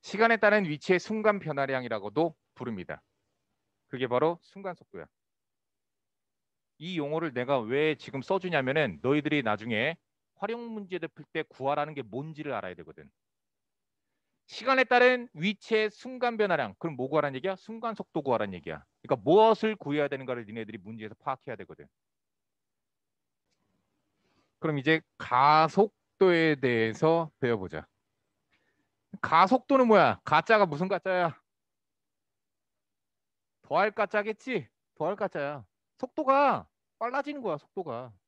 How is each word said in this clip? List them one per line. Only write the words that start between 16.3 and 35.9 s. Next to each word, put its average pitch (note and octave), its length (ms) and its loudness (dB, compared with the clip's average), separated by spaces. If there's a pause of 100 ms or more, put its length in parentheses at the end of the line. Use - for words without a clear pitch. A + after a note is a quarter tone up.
변화량. D#3 420 0
그럼 D#3+ 160 -6
뭐 C3 120 -4
구하라는 C#3+ 280 0
얘기야? F3+ 200 -6
순간 A3+ 380 -10
속도 E3+ 300 -8
구하라는 G#2+ 320 -2
얘기야. D#2+ 280 -12 (200)
그러니까 B2+ 200 -2
무엇을 G#3+ 520 4
구해야 C#3+ 320 -2
되는가를 B2+ 400 -8
니네들이 G#2+ 320 -12
문제에서 G#2+ 400 -14
파악해야 C3+ 380 -10
되거든. D#2+ 280 -18 (2750)
그럼 D3+ 220 -2
이제 D#3 220 2 (180)
가속도에 D#3+ 1400 4
대해서 C3 760 0 (100)
배워보자. F#2 460 -4 (1400)
가속도는 B3 680 4
뭐야? D#3+ 360 6
가짜가 G3 420 4
무슨 D#3 220 -4
가짜야? F3+ 520 -2 (2250)
더할 F#3+ 280 0
가짜겠지? G#3 760 -4 (280)
더할 F3 200 -4
가짜야. D3 500 -6 (320)